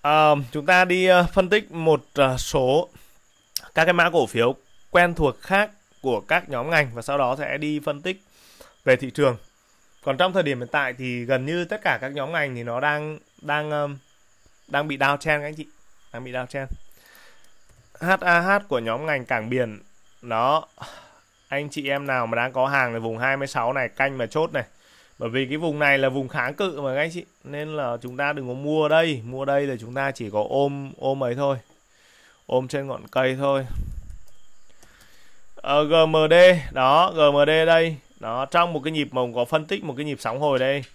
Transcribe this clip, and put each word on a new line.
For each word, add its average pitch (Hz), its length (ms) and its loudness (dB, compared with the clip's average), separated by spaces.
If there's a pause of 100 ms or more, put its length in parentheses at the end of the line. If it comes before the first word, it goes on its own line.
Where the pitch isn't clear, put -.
Ờ, 151 340 6 (160)
chúng 147 140 -8
ta 185 200 6
đi, 180 200 2
ờ, 180 280 8
phân 185 160 2
tích 208 220 0
một, 160 300 2 (120)
ờ, 131 240 4
số 135 520 0 (840)
các 160 100 4
cái 175 80 4
mã 175 160 4
cổ 143 160 4
phiếu 117 300 0 (360)
quen 175 220 4
thuộc 147 280 0
khác 208 300 0 (300)
của 120 200 0
các 175 280 0
nhóm 131 200 -4
ngành 151 240 2
và 120 80 -8
sau 143 160 -2
đó 131 220 2
sẽ 139 180 -4
đi 151 220 -4
phân 143 220 -6
tích 190 200 -8 (600)
về 131 120 6
thị 127 160 -8
trường. 131 260 0 (680)
Còn 139 140 -2
trong 180 160 0
thời 185 100 2
điểm 139 160 -2
hiện 120 120 -8
tại 135 220 -2
thì 123 320 -6
gần 131 200 0
như 170 200 -4
tất 214 160 -8
cả 143 200 0
các 135 100 -8
nhóm 143 200 -6
ngành 147 240 -4
thì 120 80 -10
nó 120 160 -6
đang, 151 400 -2 (220)
đang, 151 300 -4
ờm, 147 260 -6 (680)
đang 143 200 -2
bị 143 100 -6
downtrend 143 420 0
các 147 40 -8
anh 151 120 -10
chị, 151 120 -14 (460)
đang 123 100 -12
bị 127 80 -12
downtrend. 127 360 -8 (1300)
H 170 120 -2 (100)
A 175 180 4
H 196 280 0
của 131 120 0
nhóm 117 260 -4
ngành 143 200 -2
cảng 117 240 -2
biển, 120 300 -2 (420)
đó, 120 460 0 (800)
anh 143 220 -6
chị 139 200 -8
em 139 180 -2
nào 127 200 0
mà 113 80 -4
đang 123 180 -2
có 127 140 0
hàng 131 260 2
ở 117 60 -4
vùng 113 180 -6
hai 135 200 0
mươi 139 100 -6
sáu 127 260 -2
này, 127 160 -2
canh 135 280 -2
mà 123 80 -2
chốt 160 280 -4
này. 135 100 -4 (560)
Bởi 117 100 -6
vì 131 160 -2
cái 135 120 -6
vùng 156 220 -4
này 139 180 4
là 135 120 2
vùng 131 180 -4
kháng 135 260 -4
cự 165 280 -6
mà 135 120 -4
các 139 80 -2
anh 165 120 -2
chị, 175 120 -12 (180)
nên 151 320 -10
là 123 260 -4
chúng 127 160 -12
ta 143 160 -2
đừng 139 140 -8
có 123 60 -8
mua 151 340 0
đây. 156 380 2
Mua 131 200 -8
đây 139 220 2
là 135 120 -4
chúng 113 140 -14
ta 135 180 -4
chỉ 117 180 -10
có 104 200 0
ôm, 139 480 -2
ôm 135 260 -2
ấy 120 120 -2
thôi, 139 220 -2 (880)
ôm 127 220 -2
trên 139 200 -6
ngọn 117 200 -10
cây 131 320 -2
thôi. 139 260 -2 (1900)
Ờ, 147 280 2
G 151 100 2 (160)
M 160 60 0 (140)
D, 160 40 6 (380)
đó, 143 400 4
G 165 80 -4
M 147 260 6
D 147 40 2 (180)
đây. 165 280 4 (240)
Đó, 120 260 -4
trong 170 280 2
một 151 100 -4
cái 156 80 -4
nhịp 151 200 -2
mà 127 100 -2 (140)
có 120 100 0
phân 156 200 -2
tích 196 180 -6
một 151 140 -8
cái 147 80 -6
nhịp 143 140 -6
sóng 123 200 -6
hồi 143 200 0
đây. 135 240 0 (120)